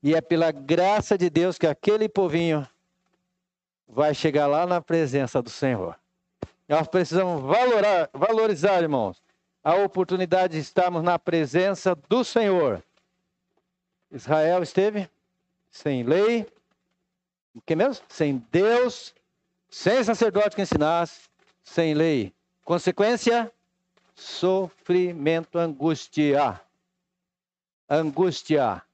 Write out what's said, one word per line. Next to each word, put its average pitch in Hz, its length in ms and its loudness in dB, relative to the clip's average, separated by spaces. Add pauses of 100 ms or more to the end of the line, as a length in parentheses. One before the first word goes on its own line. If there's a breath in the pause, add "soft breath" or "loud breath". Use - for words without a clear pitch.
E 147 120 2
é 160 60 2
pela 165 300 0
graça 175 680 0
de 180 100 0
Deus 170 300 0
que - 80 0
aquele 208 420 0
povinho 165 580 0 (1200)
vai 143 280 0
chegar 147 320 0
lá 151 200 2
na 180 140 0
presença 139 640 -2
do 117 80 -10
Senhor." 101 480 -4 (720)
Nós 156 180 0
precisamos 175 560 -2
valorar, 202 720 2
valorizar, 202 680 0
irmãos, 127 400 -2 (420)
a 160 120 2
oportunidade 185 760 0
de 160 80 -4
estarmos 175 420 0
na 175 160 0
presença 170 800 0 (120)
do 233 160 2
Senhor. 175 580 0 (1300)
Israel 156 520 0
esteve 196 480 -2 (580)
sem 131 360 -4
lei, 208 420 2 (1080)
o 113 60 -20
que - 140 -4
mesmo? 226 340 -2
Sem 143 300 -2 (140)
Deus, 226 600 0 (560)
sem 240 360 0
sacerdote 208 500 0
que 202 80 -4
ensinasse, 165 680 -2 (340)
sem 165 300 -2
lei. 147 400 0 (320)
Consequência, 220 880 0 (600)
sofrimento, 175 1400 -2
angústia. 147 1000 0 (1300)
Angústia. 147 920 0 (140)